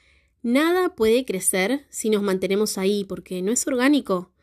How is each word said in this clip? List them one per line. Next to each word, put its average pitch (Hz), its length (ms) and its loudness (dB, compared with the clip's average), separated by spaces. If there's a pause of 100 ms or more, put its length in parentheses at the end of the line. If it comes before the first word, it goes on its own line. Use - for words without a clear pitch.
(440)
Nada 339 520 2
puede 226 280 2
crecer 190 640 -2
si - 220 -4
nos 208 140 2
mantenemos 196 520 0
ahí, 202 280 0
porque 180 380 -10
no 196 100 0
es 247 160 -2
orgánico. 247 640 0 (100)